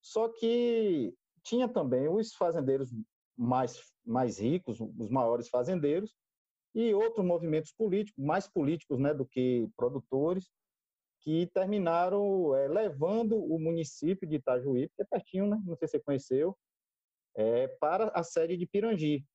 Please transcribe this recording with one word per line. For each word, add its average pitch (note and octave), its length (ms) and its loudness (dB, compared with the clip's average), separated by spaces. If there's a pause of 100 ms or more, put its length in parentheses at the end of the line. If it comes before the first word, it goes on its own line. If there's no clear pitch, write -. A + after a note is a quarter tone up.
Só A3+ 240 0
que A3+ 840 2 (300)
tinha B3 240 0
também C#3+ 420 0
os G#3+ 260 0
fazendeiros C#3 600 0 (420)
mais, B2 440 0 (240)
mais A#2 340 0
ricos, B2 420 -2
os A2 280 -8
maiores A#2+ 400 0
fazendeiros, D#3+ 680 0 (580)
e A3 220 2
outros G#3+ 300 2
movimentos D#3+ 480 0
políticos, G#3 500 -2
mais E3 240 0
políticos, D3+ 520 -2
né, C#3+ 160 2
do C3+ 100 -4
que B2+ 420 0 (100)
produtores, C#3+ 760 -2 (720)
que D#3+ 240 0
terminaram, F#3 1080 2
é, C#3 140 2
levando G3+ 680 0
o D#3+ 220 -2
município E3 680 -2
de D3+ 80 -2
Itajuípe, C3 580 0
que - 80 -8
é - 40 -4
pertinho, G3 420 -2
né? G#3+ 160 0
Não E3+ 100 -6
sei D#3 140 -6
se - 40 -4
você D3 80 0
conheceu, C#3+ 560 0 (760)
é, A#2 320 2 (140)
para F#3+ 280 0
a F3+ 140 -2
sede E3+ 360 -2
de F3 80 -4
Pirangi D#3 580 0 (100)